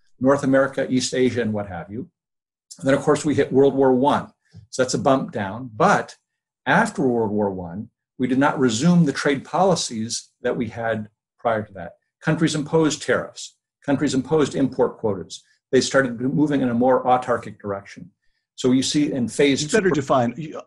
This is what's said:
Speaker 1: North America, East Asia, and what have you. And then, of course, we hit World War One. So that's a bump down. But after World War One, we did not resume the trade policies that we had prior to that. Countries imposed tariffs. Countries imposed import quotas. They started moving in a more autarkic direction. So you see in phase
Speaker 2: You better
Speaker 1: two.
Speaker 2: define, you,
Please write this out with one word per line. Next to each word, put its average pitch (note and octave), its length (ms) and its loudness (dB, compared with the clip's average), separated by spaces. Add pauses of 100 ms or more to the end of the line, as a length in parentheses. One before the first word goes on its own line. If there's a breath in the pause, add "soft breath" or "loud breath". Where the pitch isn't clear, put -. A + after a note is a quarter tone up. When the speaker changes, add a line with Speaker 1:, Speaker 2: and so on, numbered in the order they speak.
(200)
Speaker 1:
North C3+ 240 2
America, C3+ 460 2
East B2+ 240 -2
Asia, B2 280 2
and G#2+ 120 -2
what G#2 160 -6
have F2 200 -12
you. A#2 200 -12 (680)
And - 80 -8
then, C3+ 80 4
of C#3 60 2
course, C#3+ 240 2
we D3 100 0
hit C#3 160 0
World C3 260 4
War C3+ 180 4
One. B2 400 0 (380 soft breath)
So C3 120 -2
that's - 100 -4
a C3+ 60 -2
bump C3+ 320 2
down. A2+ 420 -8
But D3+ 440 0 (480)
after F#3 380 0
World A#2 280 0
War G#2 180 -2
One, F#2 420 -10 (260)
we B2+ 100 -2
did B2+ 120 0
not C#3+ 200 2
resume D3 460 4
the C3+ 80 0
trade C#3+ 320 -2
policies D3 840 -2 (100)
that B2 160 -2
we A#2 100 -4
had A2+ 400 -6 (320)
prior - 240 -2
to F#2+ 120 -20
that. F2+ 180 -14 (280)
Countries D#3+ 340 0
imposed D#3 460 0
tariffs. - 540 -4 (300)
Countries C#3+ 280 -2
imposed C3+ 400 0
import C3 440 0
quotas. F#2 460 -6 (280)
They C3 80 6
started B2+ 400 0
moving C#3+ 400 0
in B2+ 80 0
a A#2 60 -2
more B2 320 2
autarkic A#2+ 520 0
direction. - 540 -12 (440)
So B2+ 180 2
you C3 100 2
see D3+ 300 0
in A#2 160 -2
phase C#3+ 340 2
Speaker 2:
You D3+ 60 -8
better G3 200 2
Speaker 1:
two. D3 60 0
Speaker 2:
define, B2+ 400 0
you, D3+ 320 -12